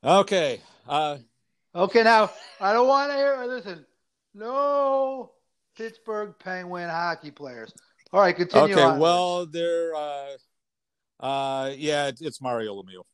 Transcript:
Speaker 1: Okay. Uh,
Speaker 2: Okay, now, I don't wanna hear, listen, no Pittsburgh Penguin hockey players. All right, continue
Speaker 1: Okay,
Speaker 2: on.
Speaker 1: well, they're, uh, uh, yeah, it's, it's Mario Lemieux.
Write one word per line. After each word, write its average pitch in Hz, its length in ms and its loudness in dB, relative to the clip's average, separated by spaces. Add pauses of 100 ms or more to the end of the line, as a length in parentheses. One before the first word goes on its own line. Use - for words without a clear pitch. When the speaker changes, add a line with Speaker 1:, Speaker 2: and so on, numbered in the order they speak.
Speaker 1:
Okay. 170 560 2 (280)
Uh, 147 300 -2 (560)
Speaker 2:
Okay, 196 280 2
now, 220 280 4 (300)
I 202 140 0
don't 247 120 4
wanna 277 280 2
hear, 277 320 0
listen, 208 400 -10 (480)
no 269 960 -2 (420)
Pittsburgh 220 640 -10
Penguin 180 520 -10
hockey 165 400 -4
players. 123 420 -16 (400)
All 190 80 4
right, 180 160 6
continue 175 380 4
Speaker 1:
Okay, 156 80 8
Speaker 2:
on. 151 160 6
Speaker 1:
well, 175 480 2
they're, 170 480 -4
uh, 143 320 -8 (920)
uh, 135 560 -4
yeah, 147 340 -2
it's, 127 120 -10
it's 151 220 -10
Mario 113 320 -4
Lemieux. 92 400 -18